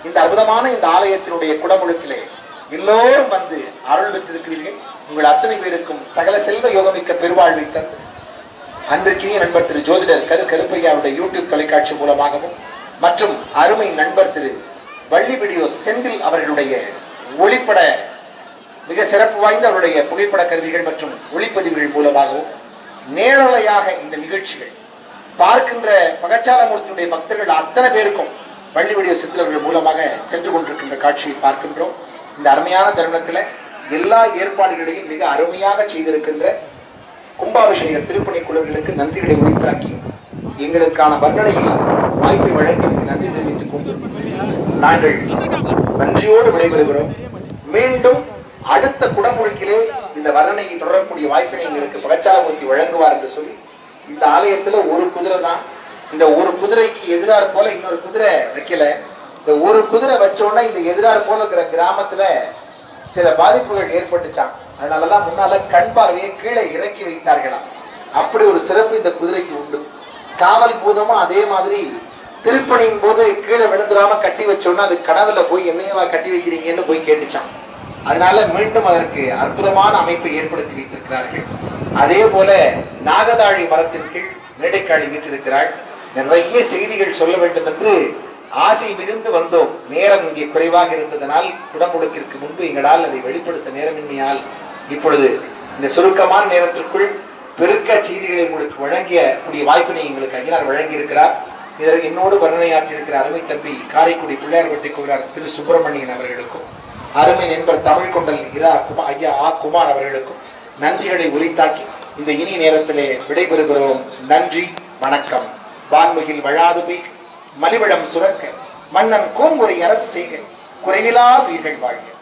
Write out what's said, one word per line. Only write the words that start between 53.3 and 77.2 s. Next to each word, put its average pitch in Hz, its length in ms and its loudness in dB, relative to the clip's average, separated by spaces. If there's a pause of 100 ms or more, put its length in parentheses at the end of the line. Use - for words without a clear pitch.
இந்த - 180 -4
ஆலயத்துல 202 560 2 (120)
ஒரு 175 180 0
குதிரை 180 280 -2
தான், 170 400 -6 (320)
இந்த 156 220 6
ஒரு 180 260 2
குதிரைக்கு 220 480 2
எதிரார் 196 460 2
போல 202 160 2
இன்னொரு 175 320 -6
குதிரை 202 300 0 (240)
வைக்கல. 151 300 0 (540)
இந்த 151 120 0 (160)
ஒரு 415 200 4
குதிரை 262 300 2
வச்ச - 280 2
உடனே 220 220 2
இந்த 180 120 -4
எதிரார் 202 480 2
போல 214 160 0
இருக்கிற 180 180 0 (120)
கிராமத்துல 175 500 0 (840)
சில 175 240 2
பாதிப்புகள் 170 600 2
ஏற்பட்டுச்சாம். - 600 -2 (300)
அதனாலதான் 160 460 2
முன்னால 190 340 0 (100)
கண் 175 220 4
பார்வையை 185 420 2
கீழே 214 360 -2
இறக்கி 196 320 -8
வைத்தார்களாம். 156 640 -2 (480)
அப்படி - 320 2
ஒரு - 140 6
சிறப்பு 226 380 2
இந்த 180 120 0
குதிரைக்கு 175 460 -4
உண்டு. 147 240 -10 (580)
காவல் 226 440 6
பூதமும் 208 440 2
அதே 403 200 2
மாதிரி 392 560 -2 (420)
திருப்பணியின் 269 580 2
போது 208 380 4
கீழே 220 260 2
விழுந்துடாம 202 560 2
கட்டி 202 240 -2
வச்சோன்னா 190 420 2
அது 170 200 0
கனவுல 196 420 2
போய், 180 220 0
"என்னையவா 190 380 -2
கட்டி 165 220 -4
வைக்கிறீங்கன்னு?" 165 560 -4
போய் 160 200 0
கேட்டுச்சான். 151 420 -2 (540)